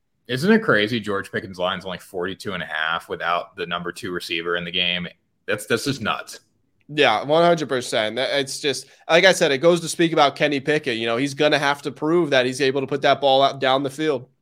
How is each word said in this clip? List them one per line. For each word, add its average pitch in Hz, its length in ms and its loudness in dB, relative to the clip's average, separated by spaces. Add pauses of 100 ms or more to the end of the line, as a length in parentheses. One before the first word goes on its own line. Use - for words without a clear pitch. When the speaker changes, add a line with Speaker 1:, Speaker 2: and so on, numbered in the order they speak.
(280)
Speaker 1:
Isn't 127 240 0
it 220 120 4
crazy? 113 360 2
George 101 320 -6
Pickens' 95 280 -8
line's 90 260 -4
only 90 140 -8
forty-two 95 540 -8
and 87 100 -8
a - 20 -10
half 80 440 -4
without 85 460 -4
the 87 120 -8
number 87 240 -6
two 92 200 -12
receiver 85 460 -4
in 87 80 -6
the 87 60 -10
game. 87 360 -4 (400)
That's, 110 200 -6
that's 117 180 -2
just 139 160 -4
nuts. - 380 -6 (500)
Speaker 2:
Yeah, 123 340 2
one 156 200 4
hundred 165 260 2
percent. 120 460 -2
That, 127 240 -2
it's 135 200 -6
just, 139 280 -4 (200)
like 175 180 6
I 185 80 8
said, 170 180 2
it 135 80 0
goes 170 220 4
to 160 60 -8
speak 165 260 0
about 143 220 4
Kenny 147 240 0
Pickett. 147 380 -2
You 113 80 -4
know, 117 120 0
he's 139 180 -2
gonna 147 240 2
have 143 240 0
to 143 80 -6
prove 156 400 0
that 127 160 4
he's 131 140 -4
able 135 200 0
to 131 60 -4
put 143 160 -2
that 135 180 4
ball 135 220 4
out 135 160 0
down 135 240 2
the 139 80 -4
field. 147 360 -4 (140)